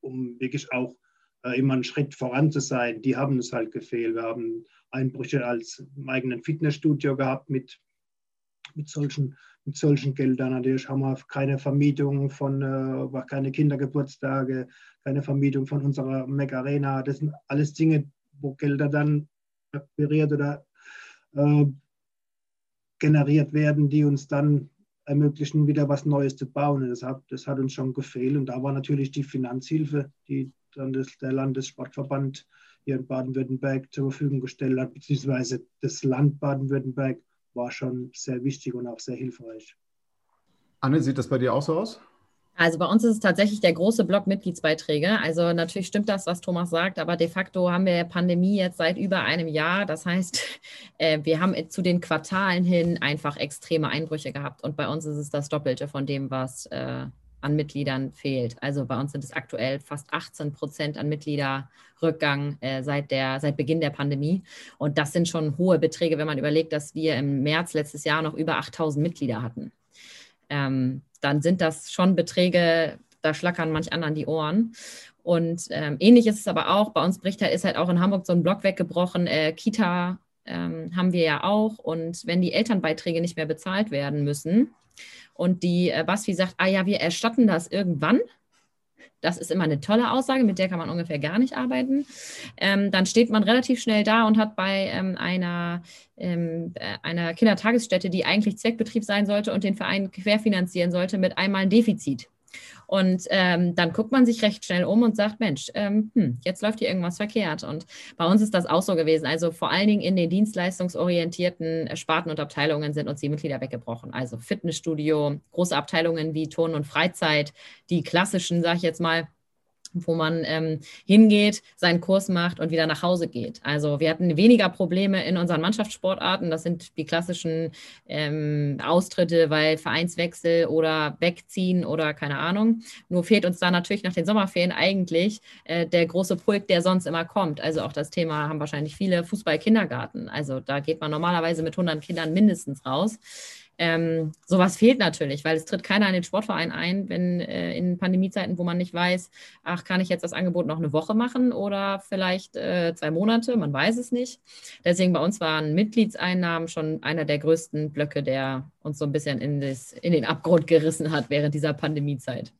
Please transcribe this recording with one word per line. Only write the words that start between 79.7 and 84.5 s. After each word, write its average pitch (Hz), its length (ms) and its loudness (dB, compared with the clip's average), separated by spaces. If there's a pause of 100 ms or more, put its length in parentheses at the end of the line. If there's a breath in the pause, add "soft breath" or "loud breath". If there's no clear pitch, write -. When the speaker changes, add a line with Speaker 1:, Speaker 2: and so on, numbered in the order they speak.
Speaker 3:
ähm, 165 500 -6
haben 180 180 2
wir 175 80 2
ja 151 220 2
auch. 214 340 2
Und 165 480 -6
wenn 175 160 2
die 175 100 2
Elternbeiträge 170 720 0
nicht 170 160 -4
mehr 156 80 -2
bezahlt 185 460 -2
werden 143 320 -2
müssen 160 500 2 (640 loud breath)